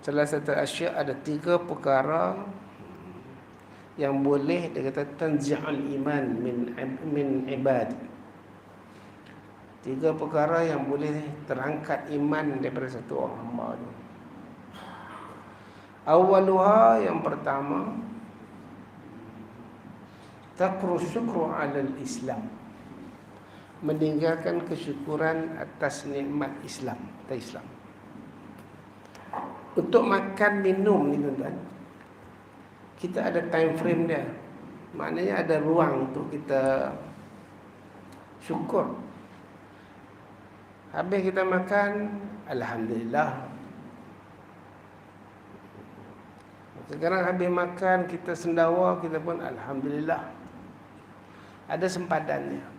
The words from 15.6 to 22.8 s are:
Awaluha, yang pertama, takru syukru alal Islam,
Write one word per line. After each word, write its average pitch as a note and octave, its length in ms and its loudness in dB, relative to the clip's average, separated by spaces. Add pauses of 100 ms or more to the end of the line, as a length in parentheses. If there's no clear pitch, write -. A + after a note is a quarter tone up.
Awaluha, F#3+ 960 8
yang F2 160 2
pertama, C#3+ 720 -2 (2750)
takru F#3 440 2
syukru F3 520 -2
alal C#3 480 -2
Islam, A#2+ 480 -6 (1400)